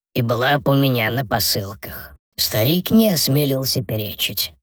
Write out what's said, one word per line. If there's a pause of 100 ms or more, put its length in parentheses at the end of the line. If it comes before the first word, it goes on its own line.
(140)
и
была
б
у
меня
на
посылках». (200)
Старик
не
осмелился
перечить, (100)